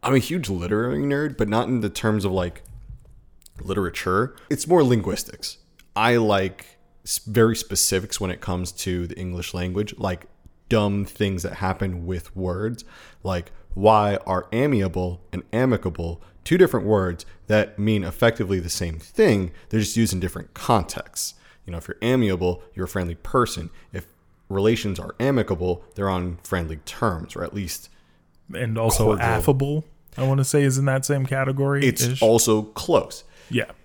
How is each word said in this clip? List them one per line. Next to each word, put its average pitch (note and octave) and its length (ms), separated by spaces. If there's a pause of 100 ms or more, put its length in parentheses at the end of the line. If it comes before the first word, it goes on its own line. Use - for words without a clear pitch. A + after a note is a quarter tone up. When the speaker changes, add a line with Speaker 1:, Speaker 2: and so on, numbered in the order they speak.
Speaker 1:
I'm C3+ 120
a C3 40
huge D3+ 300
literary G#2+ 520
nerd, C#3+ 360
but G#2+ 120
not A2 180
in A#2+ 140
the G#2 80
terms G#2+ 360
of, F#2+ 60
like, F2+ 300 (1000)
literature. F#2+ 760 (140)
It's D3 180
more E3+ 160
linguistics. G#2+ 760 (380)
I A#2 220
like G2 600 (280)
s-, - 140
very A2+ 360
specifics - 640
when F#2 120
it F2 100
comes F2+ 320
to F2 340
the - 100
English F2+ 360
language, F2+ 440
like F2+ 300 (420)
dumb G2+ 360
things G2 380
that F2+ 120
happen F#2 500
with F2 300
words, F#2+ 500 (380)
like, F#2 280 (220)
why G#2 520
are F#2 260
amiable G2 680 (120)
and F#2+ 100 (100)
amicable F#2+ 680 (220)
two E3+ 140
different C3+ 280
words F#2+ 400 (220)
that G#2+ 300
mean G#2 260
effectively G2 560
the E2+ 100
same D#2+ 300
thing? G#2 520 (180)
They're A2 100
just G#2 180
used A2+ 160
in F#2 60
different - 340
contexts. - 800 (320)
You F2+ 60
know, E2+ 60
if E2 100
you're - 140
amiable, F#2+ 640 (100)
you're F#2 120
a - 40
friendly F2 260
person. - 540 (240)
If F2+ 140 (400)
relations G2 520
are F2+ 200
amicable, F#2+ 640 (120)
they're G2 140
on F2+ 340
friendly E2 340
terms, E2+ 580
or - 80
at - 100
least G2 360 (640)
Speaker 2:
And A2+ 240
also A2+ 280
Speaker 1:
cordial. G#2+ 200
Speaker 2:
affable, C#3 600 (320)
I B2+ 80
wanna C3+ 200
say, D3 180
is C3 140
in C3+ 80
that C3 200
same C#3 200
category C3+ 600
Speaker 1:
It's B2 200
Speaker 2:
ish. B2 160
Speaker 1:
also A2+ 420
close. - 600 (280)
Speaker 2:
Yeah. A2+ 200 (140)